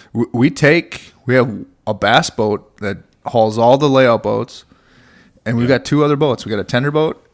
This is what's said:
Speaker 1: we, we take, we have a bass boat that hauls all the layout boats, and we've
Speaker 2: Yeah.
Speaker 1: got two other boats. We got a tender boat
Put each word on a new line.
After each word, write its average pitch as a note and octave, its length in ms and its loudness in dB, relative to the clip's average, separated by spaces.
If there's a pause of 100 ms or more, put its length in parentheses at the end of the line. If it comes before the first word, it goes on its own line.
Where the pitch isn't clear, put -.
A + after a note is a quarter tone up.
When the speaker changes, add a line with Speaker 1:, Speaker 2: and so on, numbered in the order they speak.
(140)
Speaker 1:
we, A#2 200 -2
we B2 180 2
take, - 600 -2 (140)
we B2 80 0
have A#2 180 2 (340)
a G#2+ 60 -4
bass A2 380 0
boat G#2+ 480 -4
that G#2 200 -8 (280)
hauls A2 320 0
all A#2+ 180 6
the D3 120 0
layout B2+ 340 2
boats, A2 420 -6 (800)
and A#2 140 -2
we've A#2+ 100 0
Speaker 2:
Yeah. B2+ 100 2
Speaker 1:
got B2+ 60 -8
two D3 200 0
other D3 120 0
boats. C#3 300 -2
We G2+ 40 -10
got G#2+ 100 -4
a F#2 40 -8
tender C3 280 -2
boat D#3 300 -2 (120)